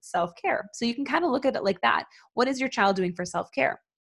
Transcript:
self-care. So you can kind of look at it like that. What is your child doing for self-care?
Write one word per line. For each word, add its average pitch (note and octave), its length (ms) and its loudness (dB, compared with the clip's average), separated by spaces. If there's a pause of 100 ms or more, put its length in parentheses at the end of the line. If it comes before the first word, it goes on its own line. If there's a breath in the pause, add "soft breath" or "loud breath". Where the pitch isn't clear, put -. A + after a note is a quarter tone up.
self-care. F3+ 760 -4
So - 100 -4
you A#3 100 0
can C#4 100 -4
kind D#4 200 0
of D#4 80 2
look B3+ 120 -2
at B3+ 120 0
it - 80 -6
like G3 160 0
that. A#2 240 2 (300 soft breath)
What A#3+ 120 2
is C4 140 -2
your C4 80 0
child G3 280 2
doing F3+ 180 0
for F3+ 100 -6
self-care? - 560 -2 (240)